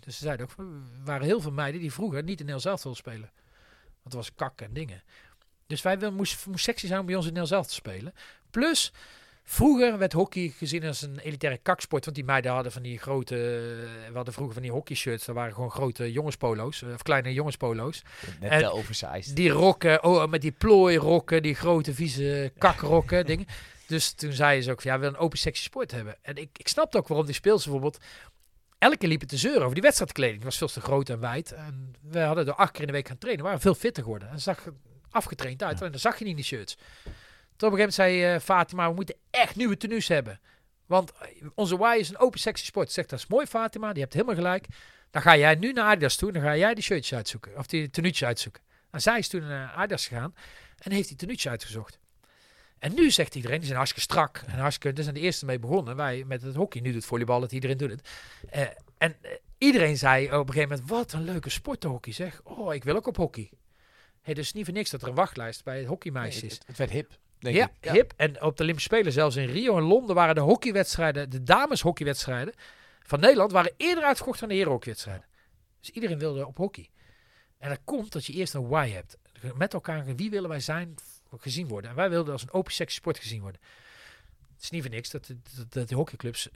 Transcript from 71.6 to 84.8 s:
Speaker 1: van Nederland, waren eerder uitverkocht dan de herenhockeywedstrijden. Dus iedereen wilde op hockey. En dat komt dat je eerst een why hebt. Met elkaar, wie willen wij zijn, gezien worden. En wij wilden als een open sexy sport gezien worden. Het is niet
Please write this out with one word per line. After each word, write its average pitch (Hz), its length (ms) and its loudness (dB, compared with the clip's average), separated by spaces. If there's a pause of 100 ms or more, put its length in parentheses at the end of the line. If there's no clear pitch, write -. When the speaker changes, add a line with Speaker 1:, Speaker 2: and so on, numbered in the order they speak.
Speaker 1:
van 143 180 -2
Nederland, 214 320 8
waren 180 240 4
eerder 330 280 0
uitverkocht 262 360 0
dan 226 80 -6
de 208 60 -2
herenhockeywedstrijden. 123 720 -4 (540)
Dus - 100 -18
iedereen 190 280 -4
wilde 139 280 -4
op 131 100 -18
hockey. - 320 -6 (720)
En 139 100 -10
dat 139 160 -6
komt 240 280 -6
dat 156 140 -6
je 143 60 -10
eerst 175 220 -4
een 131 140 -4
why 143 220 2
hebt. 92 260 -12 (380)
Met 165 200 -2
elkaar, 151 420 -6
wie 202 140 -6
willen 196 180 -4
wij 151 120 -6
zijn, 165 340 -6 (440)
gezien 147 300 -6
worden. 107 220 -8
En 120 60 -14
wij 185 140 0
wilden 165 220 0
als 131 100 -8
een 123 100 -12
open 185 200 -2
sexy - 240 -6
sport - 220 -4
gezien 110 220 -10
worden. 98 200 -12 (920)
Het - 80 -20
is - 80 -12
niet 165 120 -6